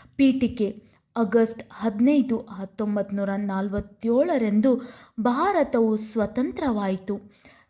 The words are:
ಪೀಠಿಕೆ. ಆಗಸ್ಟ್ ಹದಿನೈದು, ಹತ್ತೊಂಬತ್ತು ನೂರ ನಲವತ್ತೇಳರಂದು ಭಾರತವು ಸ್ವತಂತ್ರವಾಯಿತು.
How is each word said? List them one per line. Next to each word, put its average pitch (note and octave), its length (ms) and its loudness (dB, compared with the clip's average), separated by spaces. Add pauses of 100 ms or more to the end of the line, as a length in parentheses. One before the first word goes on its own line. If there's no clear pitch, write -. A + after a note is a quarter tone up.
(160)
ಪೀಠಿಕೆ. B3+ 680 0 (340)
ಆಗಸ್ಟ್ A3+ 540 2
ಹದಿನೈದು, A#3 680 2
ಹತ್ತೊಂಬತ್ತು G3+ 760 -6
ನೂರ G3 200 -2
ನಲವತ್ತೇಳರಂದು G#3+ 1500 0 (400)
ಭಾರತವು B3+ 760 2
ಸ್ವತಂತ್ರವಾಯಿತು. G#3+ 1400 -4 (360)